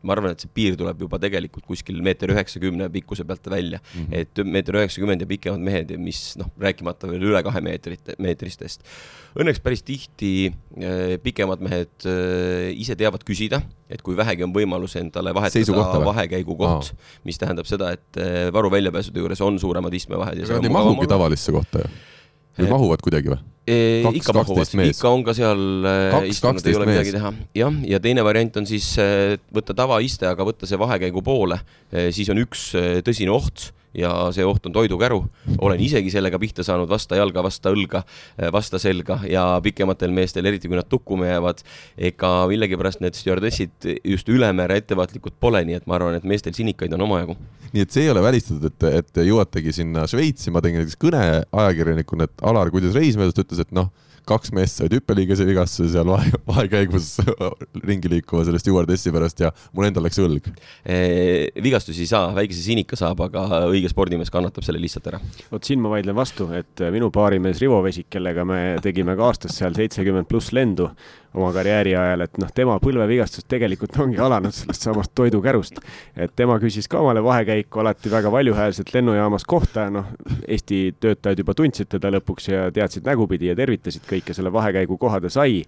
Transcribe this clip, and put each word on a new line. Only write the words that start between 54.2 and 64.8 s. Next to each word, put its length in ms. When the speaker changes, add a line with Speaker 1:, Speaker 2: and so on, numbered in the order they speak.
Speaker 2:
kaks 320
meest 240
said 120
hüppeliigese 520
vigastuse 480
seal 160
vahe-, 240
vahekäigus 720
<laughs> 420
ringi 200
liikuma 360
selle 160
stjuardessi 520
pärast 320
ja 60
mul 80
endal 200
läks 120
õlg. 320
Speaker 1:
Ee, 720
vigastusi 460
ei 20
saa, 240
väikese 320
sinika 320
saab, 320
aga 160
õige 240
spordimees 400
kannatab 320
selle 160